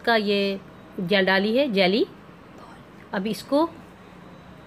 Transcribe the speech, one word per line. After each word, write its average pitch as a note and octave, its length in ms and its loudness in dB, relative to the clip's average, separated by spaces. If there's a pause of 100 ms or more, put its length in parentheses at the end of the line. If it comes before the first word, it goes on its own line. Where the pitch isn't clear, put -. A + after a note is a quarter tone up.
का A#3 100 2
ये G3+ 440 0 (400)
जेल F#3+ 260 2
डाली G3 320 2
है, C#4 140 0
jelly। F#3+ 340 2 (1080)
अब G3+ 140 -4
इसको D4 420 -2 (960)